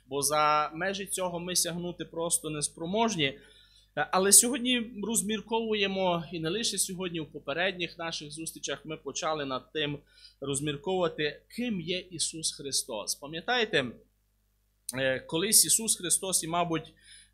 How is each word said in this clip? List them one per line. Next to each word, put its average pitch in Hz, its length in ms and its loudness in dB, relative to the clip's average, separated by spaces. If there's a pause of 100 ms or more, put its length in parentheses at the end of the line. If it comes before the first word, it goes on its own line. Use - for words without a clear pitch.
Бо 139 140 -2
за 151 520 4
межі 190 320 -4
цього 185 340 -4
ми 180 160 -4
сягнути 175 500 -2
просто 165 440 -2
неспроможні. 165 760 0
Е, 135 140 0 (720)
але 190 200 4
сьогодні 240 600 6 (120)
розмірковуємо, 202 1300 2
і 175 80 -6
не 160 100 -2
лише 214 280 -2
сьогодні, 175 420 -2
у 151 60 -4
попередніх 165 720 -4
наших 165 340 -6
зустрічах 151 540 -8
ми 156 120 -8
почали 156 480 -2
над 131 260 -4
тим 147 280 -2 (420)
розмірковувати, 147 1040 -2
ким 226 340 -4
є 180 180 -4
Ісус 160 520 -4
Христос. 127 640 -4
Пам'ятаєте, 165 720 0 (1080)
е, 131 260 2
колись 185 460 4
Ісус 214 320 2
Христос, 180 460 0
і, 165 40 -6
мабуть, 165 460 0 (400)